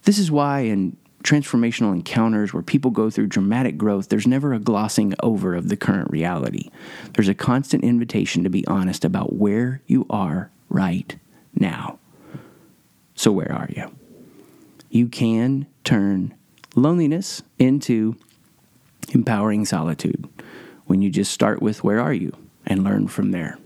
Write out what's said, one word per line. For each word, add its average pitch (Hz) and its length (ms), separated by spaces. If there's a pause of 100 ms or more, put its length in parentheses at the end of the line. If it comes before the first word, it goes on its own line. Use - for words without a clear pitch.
This 208 140
is 175 140
why 143 300
in 101 360 (260)
transformational 117 680
encounters 107 600
where 85 100
people - 260
go 110 220
through 107 160
dramatic 104 500
growth, 98 320
there's 107 160
never 135 280
a 110 60
glossing 104 640
over 98 320
of 87 160
the 101 80
current - 320
reality. 78 600 (440)
There's 104 140
a 98 80
constant 135 480
invitation 117 600
to 95 60
be 92 160
honest - 400
about - 280
where 117 520
you - 240
are 92 400 (200)
right 92 460 (380)
now. - 460 (1120)
So - 180
where 90 200
are - 180
you? - 220 (960)
You 120 180
can 120 600 (160)
turn 101 500 (400)
loneliness 160 680 (160)
into 127 560 (920)
empowering 107 560
solitude - 600 (580)
when 95 180
you 98 80
just 98 200
start - 300
with 107 220
where 107 160
are 143 140
you 92 180 (340)
and 95 180
learn 101 240
from 101 240
there. 85 340